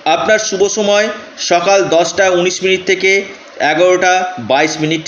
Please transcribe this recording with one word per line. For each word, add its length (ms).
আপনার 440
শুভ 200
সময় 380
সকাল 280
দশটা 300
উনিশ 240
মিনিট 240
থেকে 240
এগারোটা 400
বাইশ 220
মিনিট 260